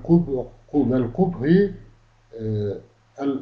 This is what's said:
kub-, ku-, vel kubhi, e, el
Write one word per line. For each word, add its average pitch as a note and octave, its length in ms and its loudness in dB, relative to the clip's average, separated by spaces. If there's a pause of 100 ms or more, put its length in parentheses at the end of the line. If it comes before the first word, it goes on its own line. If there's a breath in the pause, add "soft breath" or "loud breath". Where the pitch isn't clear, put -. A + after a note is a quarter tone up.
kub-, D3+ 420 2 (260)
ku-, B2+ 200 2
vel B2 200 0
kubhi, F3 640 2 (680)
e, A2+ 40 -8 (720)
el C#3 120 -4 (120)